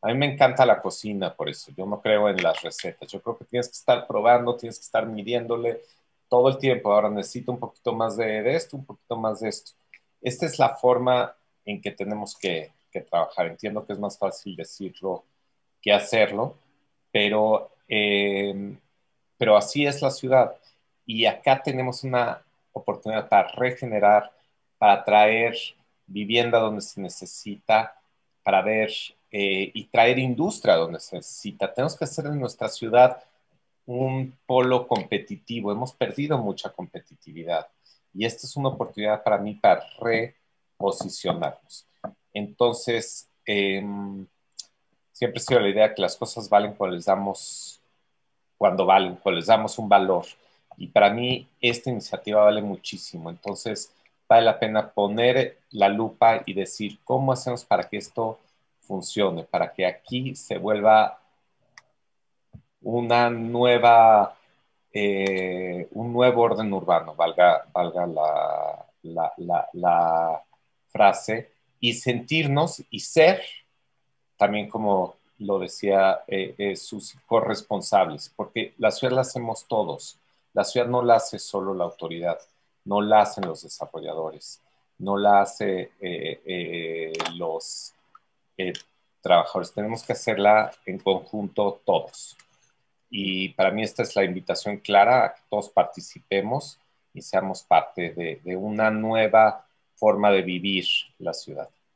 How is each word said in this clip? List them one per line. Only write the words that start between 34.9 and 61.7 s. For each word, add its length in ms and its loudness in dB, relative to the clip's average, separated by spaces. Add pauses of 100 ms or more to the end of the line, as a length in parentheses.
Hemos 220 -6
perdido 460 -4
mucha 320 -8
competitividad 960 -10 (440)
y 140 -6
esta 220 -8
es 80 -14
una 140 -2
oportunidad 520 -4
para 160 2
mí 160 -6
para 320 2 (140)
reposicionarnos. 1900 -6 (480)
Entonces, 960 -4 (160)
em, 800 -4 (840)
siempre 280 -6
he 40 -8
sido 160 4
la 100 2
idea 240 4
que 80 -6
las 140 -2
cosas 340 -10
valen 240 4
cuando 220 -4
les 100 -10
damos, 720 -4 (800)
cuando 300 2
valen, 300 4
cuando 200 -2
les 100 -6
damos 300 2
un 100 -8
valor. 380 4 (500)
Y 120 -16
para 240 4
mí 360 -4 (140)
esta 300 -2
iniciativa 540 0
vale 180 4
muchísimo. 640 -10
Entonces, 640 -10 (340)
vale 180 6
la 140 2
pena 320 -2
poner 680 0 (100)
la 180 2
lupa 600 2
y 80 -8
decir, 480 -8
"¿Cómo 280 -2
hacemos 320 -4
para 240 0
que 100 -8
esto 420 -6 (420)
funcione? 600 -4
Para 280 -4
que 140 -4
aquí 500 -6
se 220 -10
vuelva 640 4 (1600)